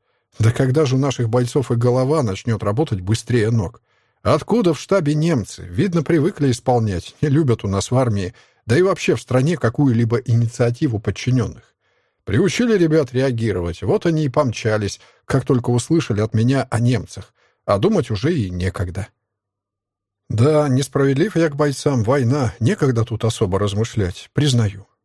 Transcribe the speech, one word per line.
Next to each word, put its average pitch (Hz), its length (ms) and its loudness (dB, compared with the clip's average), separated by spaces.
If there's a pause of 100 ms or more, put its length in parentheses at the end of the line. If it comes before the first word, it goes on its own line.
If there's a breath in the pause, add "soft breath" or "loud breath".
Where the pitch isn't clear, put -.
(380)
Да 113 140 2
когда 139 340 2
же 123 80 0
у 131 40 0
наших 131 300 -2
бойцов 123 440 0
и - 20 2
голова 127 480 2
начнет 107 400 -4
работать 104 380 -2
быстрее 110 500 0
ног? 110 320 -2 (400)
Откуда 175 520 2
в - 60 -6
штабе 151 340 0
немцы? 151 480 -2
Видно, 151 400 -2
привыкли 147 480 2
исполнять, 113 680 -2
не 151 80 0
любят 135 360 2
у 104 40 -4
нас 95 220 -2
в 123 60 2
армии, 104 380 0 (300 soft breath)
да 120 140 2
и 180 40 4
вообще 185 340 0
в - 40 -10
стране 135 360 0
какую-либо 117 640 0
инициативу 117 840 0
подчиненных. - 720 -4 (500)
Приучили 196 540 2
ребят 156 340 2
реагировать, 113 720 -2
вот 151 240 0
они 156 200 0
и - 20 -2
помчались, 107 720 -2 (240 soft breath)
как 135 200 0
только 123 260 0
услышали 120 500 0
от 110 120 -2
меня 123 380 2
о 113 80 0
немцах, 117 560 -2 (300)
а 101 140 2
думать 170 320 0
уже 113 220 0
и 110 180 -2
некогда. 90 580 -6 (1200)
«Да, 147 400 2
несправедлив 139 640 0
я 165 140 2
к 143 80 -6
бойцам, 139 480 0
война, 127 560 0
некогда 117 440 0
тут 110 200 -4
особо 98 340 -2
размышлять, 101 760 -4
признаю». 117 540 0 (180)